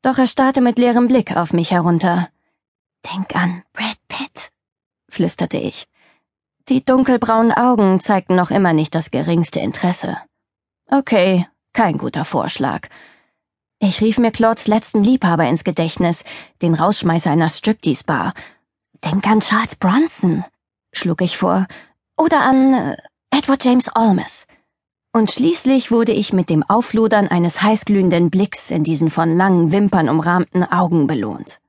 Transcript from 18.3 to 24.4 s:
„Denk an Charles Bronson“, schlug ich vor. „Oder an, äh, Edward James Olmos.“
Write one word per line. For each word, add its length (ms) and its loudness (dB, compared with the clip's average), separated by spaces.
„Denk 200 -2
an 140 2
Charles 340 -2
Bronson“, 680 -2
schlug 300 -4
ich 160 -4
vor. 280 0
„Oder 240 2
an, 320 4
äh, 220 -4
Edward 340 0
James 320 2
Olmos.“ 500 0